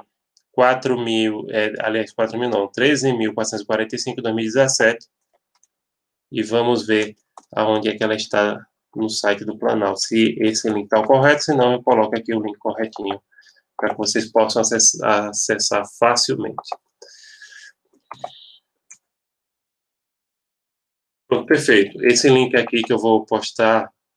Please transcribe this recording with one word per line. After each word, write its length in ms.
quatro 460
mil, 520
é, 300
aliás, 320
quatro 280
mil 100
não, 200
treze 440
mil 180
quatrocentos 320
e 20
quarenta 300
e 40
cinco, 220
dois 140
mil 80
e 40
dezessete. 600
E 100
vamos 460
ver 300
aonde 360
é 80
que 60
ela 120
está 500
no 140
site 360
do 120
Planalto, 420
se 400
esse 300
link 200
tá 100
o 60
correto, 380
senão 300
eu 100
coloco 340
aqui 160
o 80
link 160
corretinho, 640
pra 120
que 80
vocês 340
possam 300
acess-, 420
acessar 800
facilmente. 560
Pronto, 180
perfeito. 580
Esse 240
link 300
aqui 240
que 100
eu 60
vou 260
postar, 680